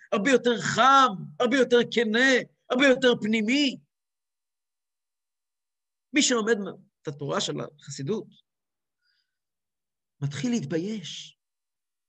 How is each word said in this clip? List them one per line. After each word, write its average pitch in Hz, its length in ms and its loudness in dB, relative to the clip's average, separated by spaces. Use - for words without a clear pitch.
הרבה 226 200 0
יותר 240 300 2
חם, 254 520 4
הרבה 247 180 0
יותר 240 200 4
כנה, 220 580 2
הרבה 262 180 2
יותר 254 340 4
פנימי. 226 580 0
מי 285 80 2
שלומד 226 340 0
את 151 120 -10
התורה 143 280 -6
של 156 180 -6
החסידות, 143 680 -10
מתחיל 143 300 -6
להתבייש. 170 880 -8